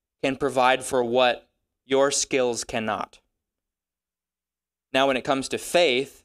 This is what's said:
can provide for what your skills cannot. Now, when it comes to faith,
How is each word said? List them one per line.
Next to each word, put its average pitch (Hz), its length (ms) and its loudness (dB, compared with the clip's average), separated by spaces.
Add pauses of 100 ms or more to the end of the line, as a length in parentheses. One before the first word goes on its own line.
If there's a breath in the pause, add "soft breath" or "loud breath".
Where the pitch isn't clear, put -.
(220)
can 135 140 -2
provide 131 480 2
for 123 200 0
what 120 440 0 (360)
your 135 260 2
skills 123 540 -2
cannot. 110 560 -8 (1700)
Now, 131 140 2
when 131 100 0
it 117 80 -8
comes 135 240 -2
to 113 100 -6
faith, 139 680 0